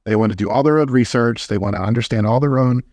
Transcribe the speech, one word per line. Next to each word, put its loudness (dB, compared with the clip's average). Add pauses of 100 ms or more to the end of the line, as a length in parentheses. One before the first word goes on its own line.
They 0
wanna 2
do -4
all 2
their 4
own 0
research. -2
They -4
wanna -2
understand -2
all 2
their 0
own, 0 (100)